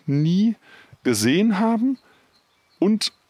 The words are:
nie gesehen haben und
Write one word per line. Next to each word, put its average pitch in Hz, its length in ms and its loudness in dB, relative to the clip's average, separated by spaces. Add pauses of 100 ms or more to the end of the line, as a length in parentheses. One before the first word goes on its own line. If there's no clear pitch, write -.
nie 170 480 0 (480)
gesehen 143 560 0
haben 226 380 -2 (840)
und 208 320 0 (180)